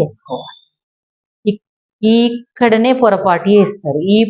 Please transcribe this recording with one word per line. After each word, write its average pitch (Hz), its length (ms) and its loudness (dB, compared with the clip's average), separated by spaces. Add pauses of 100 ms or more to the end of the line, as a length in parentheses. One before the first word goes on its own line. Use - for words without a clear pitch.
చేసుకోవాలి. - 580 -10 (920)
ఇక్-, 208 140 -6 (540)
ఇక్కడనే 240 720 0 (100)
పొరపాటు 190 540 0
చేస్తారు. 156 440 -2 (140)
ఈ 214 40 4 (120)